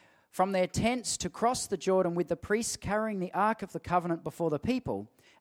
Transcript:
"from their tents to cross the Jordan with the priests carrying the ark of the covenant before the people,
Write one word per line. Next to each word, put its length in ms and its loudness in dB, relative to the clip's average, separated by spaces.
"from 220 0
their 140 2
tents 520 -2
to 120 -6
cross 360 0
the 100 -4
Jordan 380 2
with 140 0
the 80 0
priests 400 -2
carrying 440 -2
the 140 -4
ark 280 2
of 100 -12
the 80 -6
covenant 440 0
before 260 -2
the 80 0
people, 500 -4